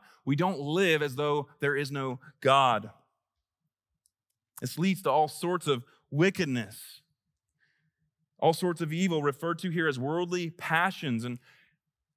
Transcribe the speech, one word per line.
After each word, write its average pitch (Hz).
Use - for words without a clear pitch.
We 135
don't 175
live 156
as 139
though 147
there 143
is 139
no 135
God. 131
This -
leads 180
to 151
all 151
sorts 175
of 131
wickedness, 139
all 160
sorts 175
of 160
evil 170
referred 160
to 185
here 165
as 139
worldly 170
passions. 156
And 123